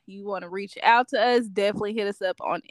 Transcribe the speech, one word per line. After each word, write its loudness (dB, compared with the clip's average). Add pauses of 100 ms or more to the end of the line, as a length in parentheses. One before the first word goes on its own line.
you -16
wanna -8
reach -8
out 6
to -2
us, 4
definitely -2
hit -2
us -6
up -4
on -2